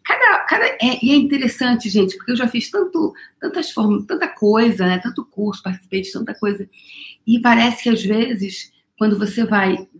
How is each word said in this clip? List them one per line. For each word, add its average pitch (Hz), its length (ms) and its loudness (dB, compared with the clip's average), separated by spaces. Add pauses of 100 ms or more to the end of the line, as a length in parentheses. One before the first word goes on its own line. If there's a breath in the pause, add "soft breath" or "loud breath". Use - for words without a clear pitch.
cada, - 440 2
cada, - 200 0 (160)
é, 247 220 0
e 254 80 4
é 285 40 6
interessante, 254 760 2
gente, 190 260 2
porque - 160 -8
eu 240 60 0
já 247 100 -2
fiz 233 240 -4
tanto, 359 420 -2 (240 loud breath)
tantas - 340 -6
form-, 214 340 0
tanta 339 240 -4
coisa, 214 560 2
né? 180 120 2
Tanto - 280 -8
curso, 202 360 -6
participei 190 380 -8
de 190 140 -8
tanta 214 200 -8
coisa. 202 360 -4 (580 loud breath)
E 233 140 4
parece 233 420 2
que, 240 60 0
às 202 120 2
vezes, 202 680 -2 (260)
quando 208 220 2
você 214 240 0
vai 196 300 2 (260)